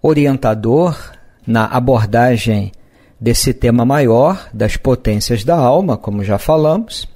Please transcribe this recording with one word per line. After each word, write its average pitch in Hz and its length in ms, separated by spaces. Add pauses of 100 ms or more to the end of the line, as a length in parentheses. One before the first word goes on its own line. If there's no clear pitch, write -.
orientador 139 1120 (340)
na 113 200
abordagem 117 1040 (480)
desse 117 320
tema 117 320
maior 139 680
das 107 240
potências 110 680
da 165 120
alma, 143 400
como 101 280
já 101 140
falamos 160 760